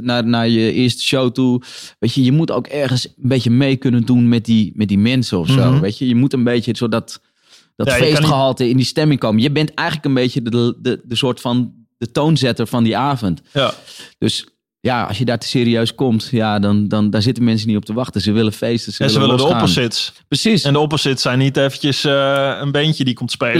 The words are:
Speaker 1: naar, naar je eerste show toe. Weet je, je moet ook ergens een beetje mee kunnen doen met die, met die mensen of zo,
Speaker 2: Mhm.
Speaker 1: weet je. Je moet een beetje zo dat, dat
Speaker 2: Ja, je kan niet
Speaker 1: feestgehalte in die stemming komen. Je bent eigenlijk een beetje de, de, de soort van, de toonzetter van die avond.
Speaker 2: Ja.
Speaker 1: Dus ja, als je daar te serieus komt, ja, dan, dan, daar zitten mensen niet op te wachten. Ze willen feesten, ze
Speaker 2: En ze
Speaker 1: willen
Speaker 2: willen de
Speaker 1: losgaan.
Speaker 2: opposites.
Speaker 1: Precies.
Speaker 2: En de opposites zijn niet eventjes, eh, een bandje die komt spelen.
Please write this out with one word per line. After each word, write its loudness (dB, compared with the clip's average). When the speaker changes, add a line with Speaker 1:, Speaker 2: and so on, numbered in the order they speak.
Speaker 1:
naar, -2
naar 2
je 2
eerste 0
show 0
toe. 0
Weet -2
je, 2
je 4
moet 2
ook -4
ergens -2
een -20
beetje 0
mee 2
kunnen 0
doen 4
met 0
die, 2
met -2
die 2
mensen 0
of -4
zo, 4
Speaker 2:
Mhm. 4
Speaker 1:
weet -2
je. -2
Je 2
moet 2
een 0
beetje 0
zo -2
dat, -4
dat -2
Speaker 2:
Ja, 0
je 2
kan 4
niet 4
Speaker 1:
feestgehalte 2
in 2
die 2
stemming 0
komen. 2
Je 2
bent 0
eigenlijk -4
een 0
beetje 0
de, 0
de, -2
de -8
soort -2
van, -2
de -8
toonzetter 0
van 0
die 0
avond. -2
Speaker 2:
Ja. 0
Speaker 1:
Dus -4
ja, -2
als -6
je -2
daar -2
te -12
serieus 0
komt, -2
ja, 0
dan, 0
dan, 0
daar 0
zitten 0
mensen 0
niet 0
op -4
te -8
wachten. -4
Ze 0
willen 2
feesten, -4
ze -4
Speaker 2:
En 2
ze 2
Speaker 1:
willen 2
Speaker 2:
willen 2
de 2
Speaker 1:
losgaan. 2
Speaker 2:
opposites. -2
Speaker 1:
Precies. 0
Speaker 2:
En 2
de 4
opposites 0
zijn 0
niet 0
eventjes, -2
eh, 0
een -4
bandje 0
die 0
komt -6
spelen. -2